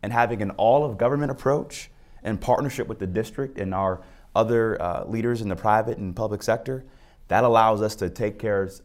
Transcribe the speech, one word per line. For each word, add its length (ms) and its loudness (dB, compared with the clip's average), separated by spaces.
and 100 -6
having 300 2
an 100 -2
all 320 4
of 140 -4
government 320 0
approach 600 -2
in 140 -4
partnership 520 0
with 100 -8
the 80 -4
district 520 -4
and 160 -4
our 280 0
other, 480 2
uh, 240 -4
leaders 340 -2
in 80 -4
the 80 -4
private 420 2
and 180 -8
public 260 -4
sector, 420 -2
that 160 4
allows 360 6
us 140 0
to 160 -4
take 280 -6
care 300 -2